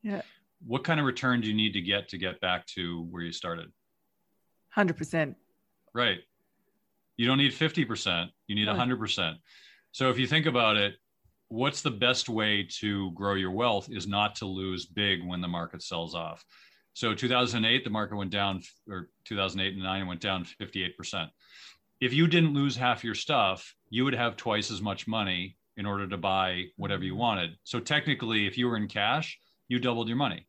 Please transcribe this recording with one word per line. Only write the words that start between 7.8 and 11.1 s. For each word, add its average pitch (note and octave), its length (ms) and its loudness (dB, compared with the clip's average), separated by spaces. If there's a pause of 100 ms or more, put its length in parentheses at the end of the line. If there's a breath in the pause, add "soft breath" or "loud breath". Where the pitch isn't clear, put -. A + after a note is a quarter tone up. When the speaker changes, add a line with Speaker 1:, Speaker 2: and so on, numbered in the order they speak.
Speaker 2:
percent. F2+ 460 -2 (160)
You G2+ 80 -2
need G#2 100 2
Speaker 1:
No. G#2+ 80 2
Speaker 2:
a - 20 2
hundred B2 240 2
percent. F#2 380 -2 (560 loud breath)
So C3 160 2
if B2 100 2
you B2+ 80 2
think D3+ 180 4
about A#2 300 4
it, G2+ 200 2 (520)